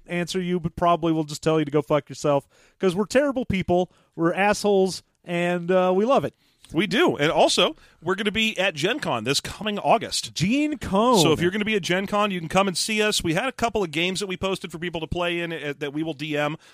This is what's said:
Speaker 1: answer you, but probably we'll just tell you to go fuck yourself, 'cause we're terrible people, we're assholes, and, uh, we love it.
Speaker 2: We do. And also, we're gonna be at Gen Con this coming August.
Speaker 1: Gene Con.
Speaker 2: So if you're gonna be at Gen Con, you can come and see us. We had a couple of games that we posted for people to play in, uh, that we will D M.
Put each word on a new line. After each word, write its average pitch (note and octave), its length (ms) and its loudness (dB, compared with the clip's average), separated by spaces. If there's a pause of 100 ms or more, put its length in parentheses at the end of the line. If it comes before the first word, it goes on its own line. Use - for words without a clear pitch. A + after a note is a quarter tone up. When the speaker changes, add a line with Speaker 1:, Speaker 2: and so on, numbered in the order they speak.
Speaker 1:
answer F3 340 -4
you, F3+ 200 -2
but D#3+ 160 -6
probably E3+ 360 2
we'll D#3+ 120 0
just D3+ 180 -10
tell D#3+ 160 2
you D3+ 80 0
to C#3 40 -8
go D3 120 2
fuck D3 260 0
yourself, C#3+ 400 0 (300)
'cause F#3 160 2
we're G3 120 0
terrible C4 380 2
people, F3+ 460 0 (260)
we're E3 160 2
assholes, F#3+ 680 2 (220)
and, F3 460 -2
uh, F#3 240 4
we G3+ 120 2
love A#3+ 180 2
it. C3+ 80 -6 (380)
Speaker 2:
We E3+ 160 0
do. A#3+ 300 2
And D3+ 160 2
also, G#3+ 440 4 (260)
we're E3+ 120 -2
gonna G#3 160 -2
be A3 280 0
at F#3 160 0
Gen F#3 260 -2
Con B2 240 -2
this C3+ 160 0
coming G#3 380 -6
August. C#3 560 0
Speaker 1:
Gene C#4+ 420 0
Con. G#3+ 420 2
Speaker 2:
So D#3+ 140 4
if D3+ 80 0
you're F3 100 2
gonna G#3 140 -4
be G#3+ 120 0
at G3+ 60 2
Gen F3+ 240 -2
Con, G#3 240 0
you F#3 100 -4
can D#3+ 100 -10
come G3 180 2
and F3 80 -4
see G#3+ 240 -2
us. G#3+ 240 0
We E3+ 80 0
had G3 160 -2
a B3 40 -4
couple A3+ 300 -2
of F3 80 -4
games E3 300 -2
that G#3 60 -6
we F#3 100 -6
posted F#3+ 340 -6
for E3+ 80 -12
people E3 220 -6
to D#3 60 -6
play F3 340 -4
in, E3+ 100 -4
uh, D3 280 -6
that C#3+ 160 -6
we D3+ 80 -4
will D#3+ 100 -4
D D3 240 -6
M. D3 220 -2 (160)